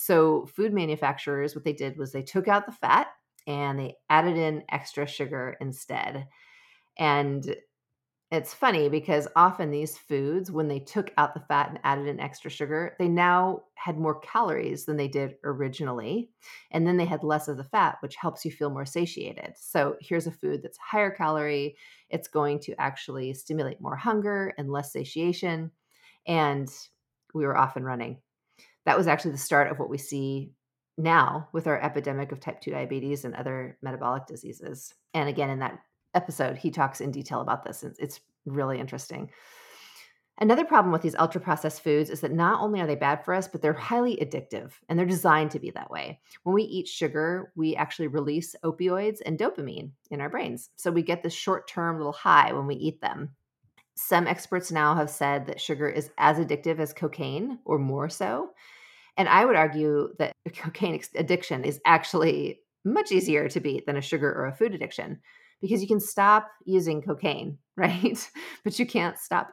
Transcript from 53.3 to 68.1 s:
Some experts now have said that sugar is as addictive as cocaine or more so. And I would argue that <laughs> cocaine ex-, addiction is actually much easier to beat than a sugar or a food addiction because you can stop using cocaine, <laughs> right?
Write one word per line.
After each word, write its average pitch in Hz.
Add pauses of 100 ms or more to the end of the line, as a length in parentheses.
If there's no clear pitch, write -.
Some 170
experts 180
now 151
have 151
said 143
that -
sugar 147
is 147
as 151
addictive 151
as 151
cocaine 160
or 151
more 139
so. 226 (680)
And 190
I 202
would 247
argue 151
that - (120)
<laughs> -
cocaine 165
ex-, -
addiction 160
is 143
actually 160 (260)
much 415
easier 151
to 170
beat 135
than 143
a 139
sugar 143
or 139
a 135
food 220
addiction - (420)
because 196
you 202
can 214
stop 208 (160)
using 165
cocaine, 147 (100)
<laughs> -
right? 180 (340)